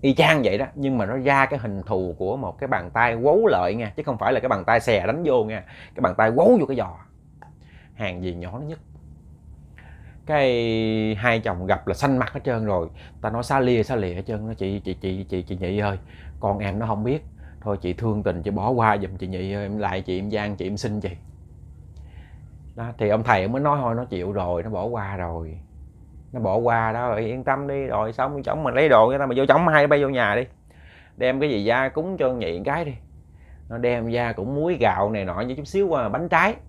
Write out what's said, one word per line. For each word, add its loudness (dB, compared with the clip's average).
y 4
chang 4
vậy 2
đó, -2
nhưng 0
mà 0
nó -4
ra 4
cái -4
hình -6
thù -2
của -2
một -8
cái -6
bàn -2
tay 2
quấu 6
lợi 4
nha, -6
chứ -8
không -4
phải 0
là 2
cái -2
bàn 0
tay 4
xè 2
đánh -2
vô 4
nha. -6
Cái -4
bàn 2
tay 4
quấu 6
vô 2
cái -4
giò. -4
Hàng -6
gì -4
nhỏ -10
nó -10
nhất. -12
Cái 2
hai 2
chồng -4
gặp 0
là 0
xanh 2
mặt -2
hết -6
trơn -2
rồi. 0
Ta -2
nói -4
xa 2
lia, 4
xa -2
lìa -2
hết -6
trơn. -6
Nó: -6
"Chị, -4
chị, -6
chị, -6
chị, -4
chị -8
Nhị -2
ơi, -2
con 0
em -4
nó -4
không -2
biết. -2
Thôi -4
chị -2
thương -2
tình, -2
chị -4
bỏ -2
qua 2
giùm -6
chị -8
Nhị -6
ơi, -4
em -6
lại -4
chị, -4
em -6
Giang, -4
chị -6
em -4
xin -4
chị." -6
Đó, -8
thì 2
ông 4
thầy 4
ông -2
mới -2
nói: 2
"Thôi -2
nó -4
chịu -6
rồi, -2
nó -8
bỏ -4
qua -6
rồi. -8
Nó -8
bỏ 0
qua 2
đó -2
rồi, -2
yên -6
tâm -2
đi." -4
Rồi -2
xong, -4
chồng -2
mình -2
lấy 4
đồ 10
cho 0
ta, 0
mà -2
vô 4
chồng 6
hai 6
bay 6
vô 0
nhà 2
đi. 0
Đem 0
cái 2
gì 0
ra 2
cúng -4
cho 2
Nhị -4
cái -2
đi. -8
Nó -8
đem 0
ra -2
cũng -4
muối 0
gạo 4
này -2
nọ -4
với -4
chút -10
xíu, 0
à, 0
bánh -4
trái. 4